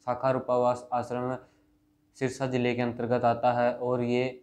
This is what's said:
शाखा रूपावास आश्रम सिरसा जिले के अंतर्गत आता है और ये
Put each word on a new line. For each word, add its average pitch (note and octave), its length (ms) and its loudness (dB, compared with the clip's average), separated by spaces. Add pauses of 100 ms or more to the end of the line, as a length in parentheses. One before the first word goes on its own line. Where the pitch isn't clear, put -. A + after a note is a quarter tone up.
शाखा B2+ 240 0
रूपावास B2 600 0
आश्रम B2 420 -4 (840)
सिरसा C3 300 -2
जिले B2 280 0
के B2 80 0
अंतर्गत A#2+ 440 0
आता A#2 280 4
है A#2+ 200 2
और B2 300 -2
ये B2 240 2 (140)